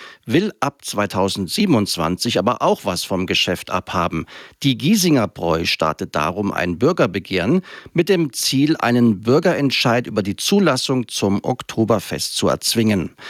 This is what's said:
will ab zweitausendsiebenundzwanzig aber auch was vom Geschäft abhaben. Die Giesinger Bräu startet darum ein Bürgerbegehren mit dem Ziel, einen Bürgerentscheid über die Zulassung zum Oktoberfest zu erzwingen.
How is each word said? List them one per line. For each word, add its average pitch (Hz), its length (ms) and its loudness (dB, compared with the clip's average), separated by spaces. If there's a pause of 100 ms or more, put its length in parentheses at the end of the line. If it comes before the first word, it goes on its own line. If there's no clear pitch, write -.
(260)
will 175 340 0
ab - 240 -4
zweitausendsiebenundzwanzig 101 1500 0
aber 110 240 0
auch 180 220 0
was 90 220 -4
vom 92 200 -2
Geschäft - 460 -2
abhaben. 85 540 -4 (380)
Die 131 140 2
Giesinger 156 520 2
Bräu 82 340 -2
startet 80 500 -2
darum 87 380 -2
ein 87 260 -2
Bürgerbegehren 104 840 0 (320)
mit 165 160 0
dem 170 240 2
Ziel, 147 420 2
einen 120 460 2
Bürgerentscheid 127 840 2
über 107 160 -2
die 98 120 -4
Zulassung 135 720 0
zum 101 340 0
Oktoberfest - 920 -2
zu 95 140 0
erzwingen. 95 600 0 (180)